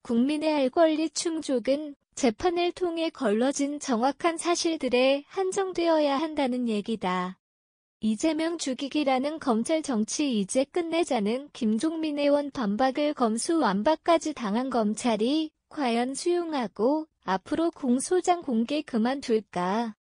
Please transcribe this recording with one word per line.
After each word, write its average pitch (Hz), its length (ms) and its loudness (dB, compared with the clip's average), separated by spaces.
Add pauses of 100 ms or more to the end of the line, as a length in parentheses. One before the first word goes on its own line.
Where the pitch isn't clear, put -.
국민의 302 500 0
알 269 200 2
권리 320 400 2
충족은 294 840 -2 (200)
재판을 349 560 0
통해 330 400 -2
걸러진 277 680 0
정확한 277 600 0
사실들에 285 880 0
한정되어야 349 920 0
한다는 277 500 -2
얘기다. 190 720 -2 (600)
이재명 320 580 0
죽이기라는 277 800 -2
검찰 277 460 0
정치 240 560 -2
이제 254 240 0
끝내자는 285 920 -2
김종민 302 640 -2
의원 285 320 2
반박을 262 640 0
검수 240 460 0
완박까지 302 760 2
당한 240 380 -2
검찰이 233 800 0 (180)
과연 254 460 -2
수용하고 311 920 0 (180)
앞으로 302 460 0
공소장 339 720 0
공개 262 400 0
그만둘까? 220 1200 -2